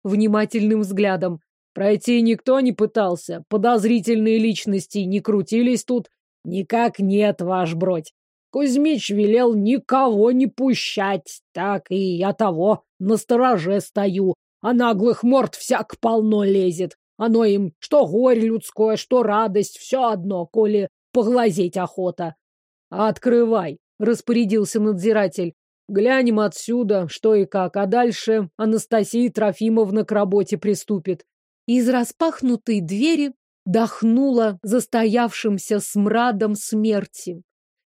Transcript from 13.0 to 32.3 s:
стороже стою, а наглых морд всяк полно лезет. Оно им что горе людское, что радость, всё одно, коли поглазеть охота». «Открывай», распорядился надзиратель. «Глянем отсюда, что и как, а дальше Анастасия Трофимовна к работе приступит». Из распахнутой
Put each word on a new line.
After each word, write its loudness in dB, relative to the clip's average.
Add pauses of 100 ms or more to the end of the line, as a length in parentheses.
стороже 0
стою, -2 (280)
а 0
наглых 2
морд 2
всяк -6
полно 2
лезет. 0 (220)
Оно 2
им 0
что 2
горе 2
людское, 0
что 0
радость, 0
всё -2
одно, -4
коли 0 (240)
поглазеть 0
охота». -6 (540)
«Открывай», 0 (200)
распорядился 0
надзиратель. 0 (360)
«Глянем 2
отсюда, -2
что 0
и 2
как, -4
а 0
дальше 0
Анастасия 0
Трофимовна 0
к -6
работе 0
приступит». -4 (420)
Из 2
распахнутой -2